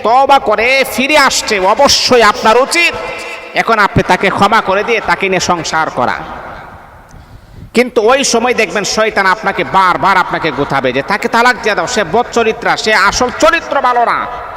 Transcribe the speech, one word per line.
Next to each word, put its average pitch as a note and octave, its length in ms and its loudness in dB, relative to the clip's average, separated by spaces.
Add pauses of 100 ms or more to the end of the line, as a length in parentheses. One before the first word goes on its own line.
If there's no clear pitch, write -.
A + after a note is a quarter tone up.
তওবা C4+ 360 4
করে A#3 460 0 (120)
ফিরে C#4 220 2
আসছে, C4 400 0
অবশ্যই A#3 640 2
আপনার A3 340 2
উচিত E4 380 0 (600)
এখন A3 240 0
আপনি G3 240 2
তাকে F#3 280 0
ক্ষমা G#3 300 2
করে G3 240 0
দিয়ে A3 220 0
তাকে F3+ 220 -2
নিয়ে F#3 120 0
সংসার D#3+ 500 -2
করা। A2 260 -2 (1600)
কিন্তু A#3 280 0
ওই B3+ 220 2
সময় A#3 300 0
দেখবেন G3+ 300 -2
শয়তান G#3+ 420 0
আপনাকে F#3+ 380 0
বারবার F3 520 2
আপনাকে E3 340 -2
গোথাবে C3+ 420 -2
যে, C3+ 100 0
"তাকে G#3 260 -4
তালাক A#3+ 340 2
দিয়ে G#3 120 0
দাও, F3 120 -2
সে G3+ 260 -2
বদচরিত্রা, G#3+ 640 0
সে A3 180 0
আসল G3+ 440 2
চরিত্র D#4+ 420 0
ভালো B3 240 2
না।" D3 220 -2 (300)